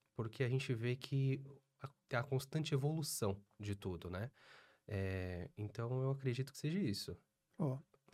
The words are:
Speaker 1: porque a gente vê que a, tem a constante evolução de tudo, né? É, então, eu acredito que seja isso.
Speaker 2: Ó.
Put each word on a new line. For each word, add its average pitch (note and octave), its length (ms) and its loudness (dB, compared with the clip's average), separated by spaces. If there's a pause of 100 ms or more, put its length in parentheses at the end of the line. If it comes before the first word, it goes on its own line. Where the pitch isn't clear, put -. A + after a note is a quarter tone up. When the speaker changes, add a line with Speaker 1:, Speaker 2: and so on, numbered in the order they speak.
(140)
Speaker 1:
porque A2 300 0
a A#2+ 40 4
gente C3 260 2
vê A#2+ 220 2
que C3+ 460 2 (400)
a, - 60 -8 (200)
tem B2+ 100 0
a A#2+ 40 2
constante C#3+ 520 0
evolução C#3+ 680 2 (200)
de G#2 140 -2
tudo, F2+ 360 -4
né? G2 200 -2 (580)
É, F#2 720 0
então, A#2 440 -2
eu C3+ 100 4
acredito C3 400 0
que - 60 -14
seja D#3+ 200 0
isso. G#2 380 0 (420)
Speaker 2:
Ó. C#3 200 0 (360)